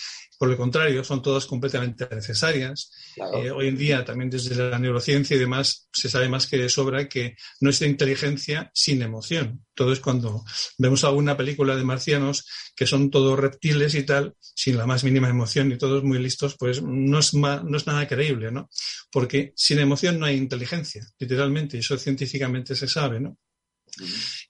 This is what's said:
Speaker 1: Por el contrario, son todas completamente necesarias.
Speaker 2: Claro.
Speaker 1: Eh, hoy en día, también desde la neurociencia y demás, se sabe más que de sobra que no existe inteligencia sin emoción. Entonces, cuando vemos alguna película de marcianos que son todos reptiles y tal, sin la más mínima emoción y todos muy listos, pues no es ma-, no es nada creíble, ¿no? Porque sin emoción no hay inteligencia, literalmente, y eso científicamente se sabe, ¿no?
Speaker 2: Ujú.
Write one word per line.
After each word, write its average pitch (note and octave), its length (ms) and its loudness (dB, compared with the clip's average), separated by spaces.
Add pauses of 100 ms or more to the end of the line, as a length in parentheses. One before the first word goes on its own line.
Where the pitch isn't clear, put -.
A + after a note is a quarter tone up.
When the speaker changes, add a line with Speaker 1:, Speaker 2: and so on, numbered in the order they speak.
(380)
Speaker 1:
Por B2+ 120 2
el B2+ 60 2
contrario, C3 480 0
son C3+ 180 -4
todas C3+ 240 0
completamente B2 640 -4
necesarias. C3 840 -2 (240)
Speaker 2:
Claro. F#2+ 280 -6
Speaker 1:
Eh, B2+ 80 -4
hoy C3+ 160 -2
en C3+ 100 0
día, C#3 280 2
también B2+ 240 -4
desde B2 260 -4
la B2 240 0
neurociencia C3 560 2
y C3 40 4
demás, B2+ 520 0
se - 180 -4
sabe B2+ 200 2
más C3 180 0
que - 100 -2
de B2 120 0
sobra C3+ 400 0
que A#2+ 260 -6 (240)
no C#3 100 6
existe C#3+ 180 2
inteligencia C#3+ 840 0
sin C3+ 280 2
emoción. A#2 640 -4 (100)
Entonces, C3+ 240 2
cuando A#2 460 -2 (320)
vemos B2+ 260 4
alguna C#3+ 320 4
película C#3 400 0
de C3 80 -2
marcianos C#3 600 0 (320)
que C3 100 0
son C#3 240 4
todos C3+ 260 4
reptiles D3 580 2
y C#3+ 80 0
tal, C#3+ 360 0
sin - 380 -2
la A2+ 80 0
más B2+ 180 2
mínima C3 240 4
emoción B2 460 2
y A#2+ 40 -4
todos C3+ 280 0
muy C3 140 2
listos, B2+ 380 -2
pues B2+ 240 -2
no C#3 380 2
es D3+ 140 2
ma-, C#3+ 320 2
no D3 100 -4
es D3+ 120 -4
nada D3 200 0
creíble, B2 460 -2
¿no? C#3+ 160 -8 (420)
Porque C#3 460 0
sin D3 220 4
emoción D3 400 2
no D#3 60 0
hay C#3+ 120 2
inteligencia, C3 680 -4 (140)
literalmente, C#3 560 -2
y A#2 60 -4
eso C3 160 -2
científicamente C3 760 -4
se C3 120 -4
sabe, B2+ 320 -2
¿no? C#3+ 180 -8 (600)
Speaker 2:
Ujú. F#2 80 -12 (420)